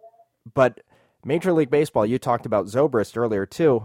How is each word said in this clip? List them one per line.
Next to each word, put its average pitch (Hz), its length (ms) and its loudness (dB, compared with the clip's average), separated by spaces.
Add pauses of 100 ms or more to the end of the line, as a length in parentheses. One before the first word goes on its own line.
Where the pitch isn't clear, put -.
(520)
But 127 300 0 (420)
Major 170 300 -2
League 156 160 2
Baseball, 139 360 0
you 120 120 -2
talked 120 300 -4
about 104 180 0
Zobrist 120 500 -2
earlier 110 300 -2
too, 127 400 0